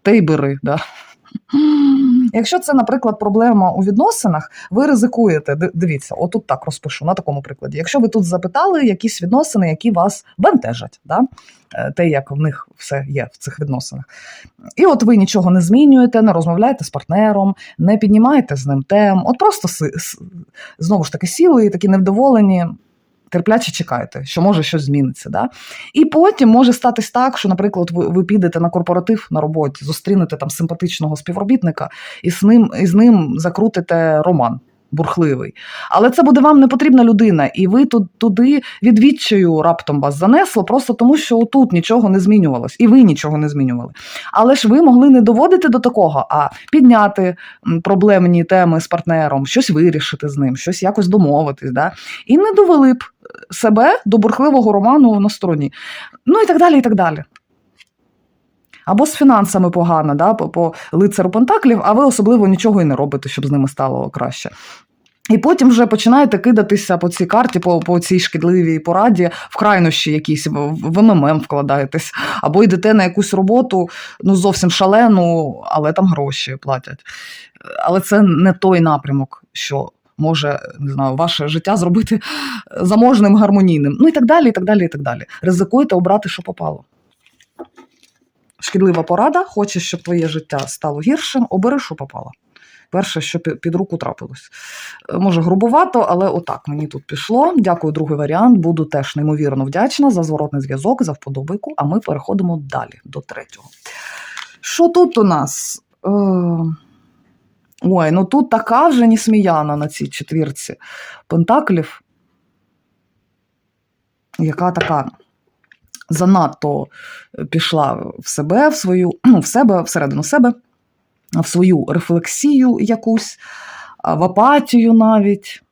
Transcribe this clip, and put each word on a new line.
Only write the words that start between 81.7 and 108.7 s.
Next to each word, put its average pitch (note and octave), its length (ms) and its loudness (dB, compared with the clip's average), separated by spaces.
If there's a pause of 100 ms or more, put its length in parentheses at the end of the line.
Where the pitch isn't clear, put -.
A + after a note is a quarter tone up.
зробити F#3 420 0 (640)
заможним, G#3 540 4
гармонійним. F#3+ 640 2
Ну D#4 80 6
і D#4+ 40 6
так C#4+ 140 0
далі, D4+ 240 4
і - 20 2
так F#3 120 -6
далі, G3 220 0
і - 20 -4
так C#3+ 140 -8
далі. B2 240 -8 (160)
Ризикуйте F#3 540 0
обрати, F#3 340 0
що - 120 -12
попало. D#3 440 -12 (1800)
Шкідлива F3+ 400 0
порада, C#4 400 0
хочеш, G3+ 440 -6
щоб E3+ 160 -10
твоє E3+ 240 -4
життя D3+ 320 -8
стало C#3+ 420 -8
гіршим, B3+ 480 -2
обери, A#3 300 -2
що D#3+ 160 -12
попало. - 360 -16 (580)
Перше, F3+ 320 -4
що E3 180 -8
пі-, - 160 -6
під E3 200 -8
руку F#3 220 -6
трапилось. - 520 -12 (600)
Е, - 80 -6
може, F3 240 0
грубувато, A#3 580 0
але F3+ 300 0
отак D#3 380 -8
мені D3 200 -8
тут C#3 180 -16
пішло. B3 520 -2
Дякую, E3+ 360 -2
другий D#3 240 -4
варіант. F3+ 400 2
Буду D#3+ 280 -2
теж C#3+ 300 -6
неймовірно D3 500 -2
вдячна A#3 460 0
за F3+ 120 -2
зворотний D3+ 380 -4
зв'язок, C#3+ 420 -4
за D#3+ 80 -4
вподобайку, C#3+ 640 -10
а D3 60 -6
ми E3 160 -2
переходимо F3 580 -4
далі C3+ 480 -12
до C#3 160 -16
третього. - 460 -20 (920)
Що - 280 0
тут F4 280 2
у A3 60 2
нас? D3+ 600 -4 (220)
Е, F#3+ 40 -4 (1700)
ой, E3+ 300 0
ну F3+ 140 0
тут C4 240 -2
така A#3+ 380 0